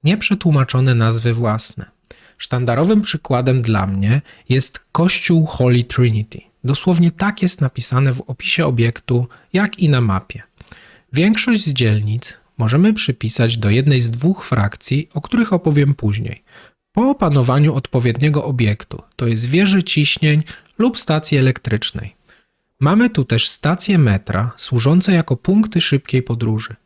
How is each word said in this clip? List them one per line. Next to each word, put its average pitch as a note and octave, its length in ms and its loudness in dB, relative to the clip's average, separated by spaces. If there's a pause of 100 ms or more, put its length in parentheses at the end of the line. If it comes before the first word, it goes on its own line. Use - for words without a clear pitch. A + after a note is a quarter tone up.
Nieprzetłumaczone D3 920 0
nazwy A2+ 380 0
własne. A2+ 520 -4 (520)
Sztandarowym B2+ 640 0
przykładem C3 600 0
dla G#2+ 260 0
mnie G2+ 340 0 (280)
jest - 420 -2
kościół E3 540 2
Holy B2 380 0
Trinity. A2+ 580 -2 (220)
Dosłownie E3 480 2
tak G3+ 300 -4
jest F3+ 200 -2
napisane C3 520 -2
w C3 80 -8
opisie - 440 -4
obiektu, A#2+ 600 -2 (260)
jak G3+ 260 -2
i E3 100 2
na C3+ 120 2
mapie. F#2+ 420 -4 (720)
Większość G#3+ 520 0
z D3+ 80 -2
dzielnic G#2+ 640 -2 (200)
możemy D3 360 2
przypisać A#2 640 -2
do G#2+ 120 -2
jednej C3 320 2
z A#2 80 -2
dwóch C#3 360 -2
frakcji, B2 680 -2
o D3 80 -6
których A#3 320 0
opowiem D3 400 2
później. G#2+ 500 -4 (480)
Po A#3+ 180 2
opanowaniu C#3+ 680 2
odpowiedniego C3 680 0
obiektu, A#2 580 -2 (120)
to B2 120 -4
jest A2+ 180 -2
wieży F#3 380 2
ciśnień D3+ 600 0 (340)
lub A#3+ 220 0
stacji D3+ 380 0
elektrycznej. - 760 -2 (640)
Mamy G#3 300 2
tu D3 160 -2
też - 240 0
stacje F#3 480 0
metra, G#2+ 580 0
służące C#3+ 580 2
jako D#3+ 240 0
punkty G#3 440 0
szybkiej C3 420 -2
podróży. A2+ 520 -4 (100)